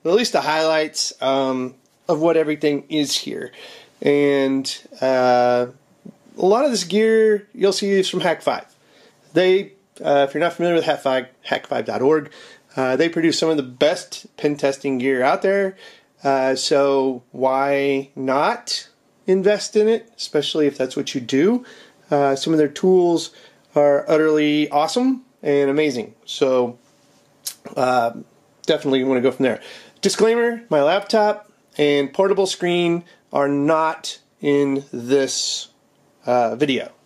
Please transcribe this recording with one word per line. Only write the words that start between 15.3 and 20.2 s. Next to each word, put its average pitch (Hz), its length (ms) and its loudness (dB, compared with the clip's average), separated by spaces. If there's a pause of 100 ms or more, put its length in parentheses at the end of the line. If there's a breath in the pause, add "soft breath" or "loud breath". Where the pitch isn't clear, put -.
there. 190 340 0 (460 loud breath)
Uh, 135 320 0
so 139 640 0 (100)
why 135 840 0
not 143 720 -2 (400)
invest 196 480 0
in 214 120 2
it, 226 300 -2
especially 151 480 -2